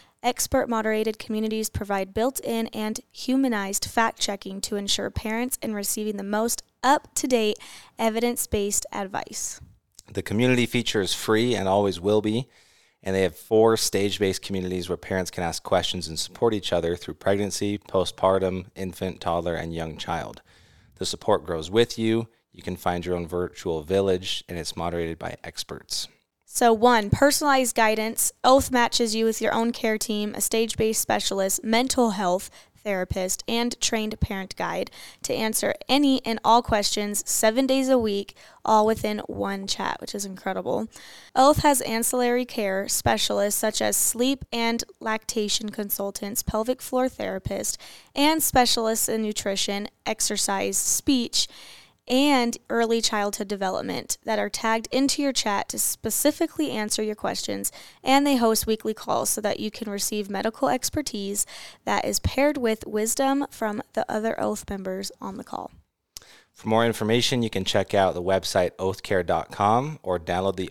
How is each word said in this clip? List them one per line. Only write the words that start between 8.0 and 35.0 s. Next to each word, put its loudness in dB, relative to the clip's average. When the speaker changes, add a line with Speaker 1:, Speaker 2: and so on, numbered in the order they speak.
Speaker 1:
advice. -6
Speaker 2:
The -4
community 4
feature 0
is 0
free 2
and 0
always 2
will 2
be, 0
and -2
they 4
have 0
four 4
stage-based 0
communities -4
where -2
parents -4
can -6
ask -4
questions 0
and -8
support 0
each -2
other 2
through -10
pregnancy, -2
postpartum, 0
infant, -6
toddler, -2
and -6
young -8
child. -8
The -6
support 0
grows -6
with 2
you. 0
You -20
can -6
find -2
your -2
own -4
virtual -4
village, 0
and -10
it's -8
moderated -4
by -10
experts. -10
Speaker 1:
So 4
one, 4
personalized 4
guidance. 0
Oath 6
matches 2
you 2
with 0
your 2
own 2
care 0
team, -4
a -4
stage-based 0
specialist, 0
mental 2
health, 0
therapist, -4
and 0
trained -2
parent -6
guide -4